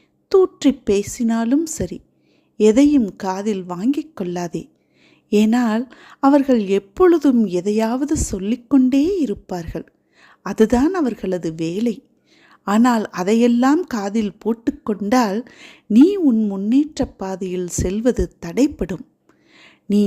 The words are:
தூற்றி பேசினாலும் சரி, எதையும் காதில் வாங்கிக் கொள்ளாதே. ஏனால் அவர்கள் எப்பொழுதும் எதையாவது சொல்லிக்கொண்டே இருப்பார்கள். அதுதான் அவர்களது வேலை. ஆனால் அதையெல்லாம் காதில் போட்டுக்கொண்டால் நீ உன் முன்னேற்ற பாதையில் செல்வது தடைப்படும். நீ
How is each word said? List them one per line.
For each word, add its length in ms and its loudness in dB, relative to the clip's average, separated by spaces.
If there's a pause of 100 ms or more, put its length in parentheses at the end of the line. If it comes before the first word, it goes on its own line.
(320)
தூற்றி 480 2
பேசினாலும் 840 -2
சரி, 320 -8 (640)
எதையும் 560 4
காதில் 480 -4
வாங்கிக் 520 -4
கொள்ளாதே. 480 -6 (680)
ஏனால் 520 2 (380)
அவர்கள் 460 4
எப்பொழுதும் 800 2
எதையாவது 680 -2
சொல்லிக்கொண்டே 840 0 (180)
இருப்பார்கள். 680 -8 (640)
அதுதான் 480 2
அவர்களது 600 -4
வேலை. 400 -4 (720)
ஆனால் 440 2
அதையெல்லாம் 720 2
காதில் 520 -4
போட்டுக்கொண்டால் 1040 -2 (460)
நீ 180 6 (120)
உன் 300 2
முன்னேற்ற 640 -2
பாதையில் 600 -8
செல்வது 560 -2 (120)
தடைப்படும். 640 -4 (840)
நீ 160 2